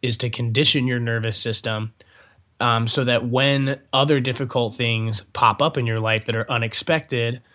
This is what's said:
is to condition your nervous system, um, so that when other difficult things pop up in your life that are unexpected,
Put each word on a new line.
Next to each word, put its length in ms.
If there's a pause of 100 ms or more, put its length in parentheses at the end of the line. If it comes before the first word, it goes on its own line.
is 140
to 120
condition 600
your 100
nervous 400
system, 540 (680)
um, 280
so 180
that 220
when 540 (120)
other 280
difficult 560
things 460 (100)
pop 280
up 160
in 100
your 120
life 280
that 100
are 140
unexpected, 920 (120)